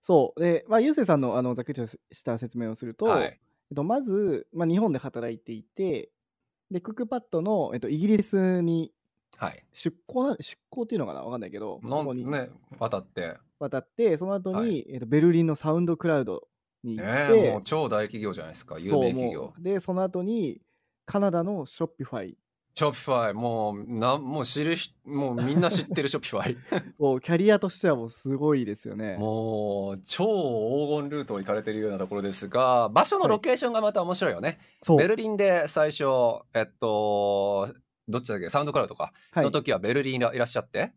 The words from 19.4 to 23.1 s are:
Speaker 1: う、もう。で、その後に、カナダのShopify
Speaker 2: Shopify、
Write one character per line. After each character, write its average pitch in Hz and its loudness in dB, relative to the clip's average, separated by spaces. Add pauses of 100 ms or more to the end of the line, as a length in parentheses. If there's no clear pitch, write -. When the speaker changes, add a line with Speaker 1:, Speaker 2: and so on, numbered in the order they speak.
Speaker 1:
う、 - -12
も - -20
う。 170 -16
で、 190 -2
そ 185 -6
の 185 0
後 185 -4
に、 196 -4 (440)
カ 202 -2
ナ 202 2
ダ 170 0
の 185 -6
Shopify 127 -8 (420)
Speaker 2:
Shopify、 123 0